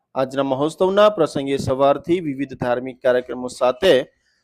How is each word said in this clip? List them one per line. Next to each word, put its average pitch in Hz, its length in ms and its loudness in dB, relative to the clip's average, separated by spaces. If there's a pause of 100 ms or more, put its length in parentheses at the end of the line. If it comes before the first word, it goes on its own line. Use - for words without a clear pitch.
(140)
આજના 131 280 -2
મહોત્સવના 160 680 2
પ્રસંગે 147 480 -2
સવારથી 139 640 0
વિવિધ 139 400 -6
ધાર્મિક 127 420 -4
કાર્યક્રમો 127 460 0
સાથે 127 440 2 (520)